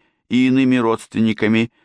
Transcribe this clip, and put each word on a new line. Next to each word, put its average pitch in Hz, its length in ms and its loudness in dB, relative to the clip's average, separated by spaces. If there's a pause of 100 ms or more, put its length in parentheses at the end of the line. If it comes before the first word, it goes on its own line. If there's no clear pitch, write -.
(300)
и 127 200 2
иными 127 260 2
родственниками, 113 960 -2 (140)